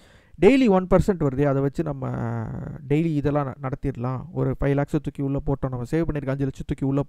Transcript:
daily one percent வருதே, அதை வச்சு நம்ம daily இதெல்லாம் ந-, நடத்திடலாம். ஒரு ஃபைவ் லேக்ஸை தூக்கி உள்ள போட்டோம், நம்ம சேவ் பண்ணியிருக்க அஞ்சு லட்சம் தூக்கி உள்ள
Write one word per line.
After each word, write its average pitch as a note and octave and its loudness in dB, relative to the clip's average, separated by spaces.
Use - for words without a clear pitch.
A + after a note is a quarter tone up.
daily B3+ 8
one F#3 4
percent F3+ 4
வருதே, C#3 2
அதை C3+ 2
வச்சு C#3+ -2
நம்ம C3+ -6
daily D#3 2
இதெல்லாம் C#3+ 0
ந-, - -10
நடத்திடலாம். C3 -4
ஒரு C3+ -2
ஃபைவ் - -2
லேக்ஸை C#3+ 2
தூக்கி C#3+ -8
உள்ள C#3 -2
போட்டோம், C#3 -2
நம்ம B2 -6
சேவ் E3 2
பண்ணியிருக்க D3 -6
அஞ்சு C#3 -2
லட்சம் C3+ -4
தூக்கி - -4
உள்ள C#3 0